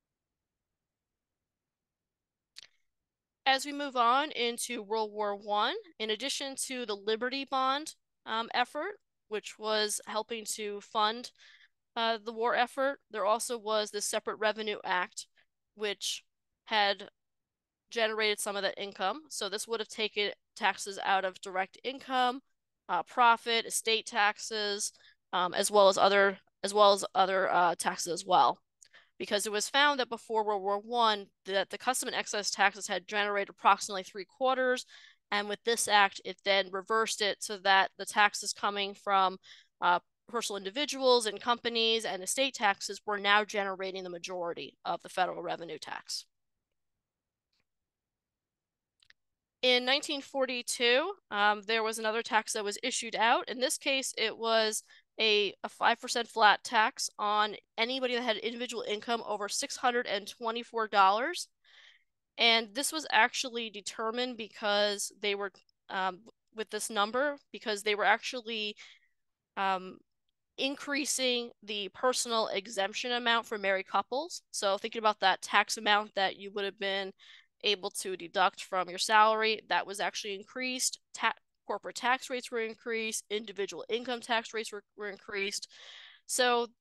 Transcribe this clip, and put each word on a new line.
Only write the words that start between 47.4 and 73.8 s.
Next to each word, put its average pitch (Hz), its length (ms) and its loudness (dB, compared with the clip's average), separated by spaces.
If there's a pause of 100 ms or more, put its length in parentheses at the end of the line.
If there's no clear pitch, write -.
In 247 220 4
nineteen 277 360 0
forty-two, 254 920 0 (200)
um, 208 300 2
there 220 200 0
was 220 160 -2
another 220 240 -2
tax 220 300 0
that 220 120 -4
was 202 200 -4
issued 233 320 -4
out. 233 320 2
In 262 100 -8
this 262 200 0
case, 269 380 -2
it 220 220 -2
was 220 460 0 (360)
a, 208 340 2 (100)
a 214 40 -8
five 226 320 2
percent 240 280 -4
flat 214 340 6
tax 233 560 0
on 208 380 0 (200)
anybody 247 380 -2
that 240 80 0
had 226 140 2
individual 240 500 -6
income 214 400 -2
over 202 220 -4
six - 280 -6
hundred 247 300 0
and 196 220 -4
twenty-four 226 580 -4
dollars. 214 640 4 (920)
And 226 360 4
this 277 180 -2
was 311 180 -6
actually 233 600 0
determined 226 640 -6
because 208 760 0 (120)
they 208 120 0
were, 202 180 -6 (360)
um, 185 300 -4 (360)
with 220 140 -8
this 214 220 -6
number, 247 480 0 (120)
because 202 320 -6
they 208 120 0
were 202 100 0
actually, 214 720 -2 (800)
um, 190 400 -2 (640)
increasing 254 920 -2 (120)
the 208 320 -6
personal 240 540 0
exemption 208 640 -4
amount 233 340 2
for 220 100 -6
married 196 300 -2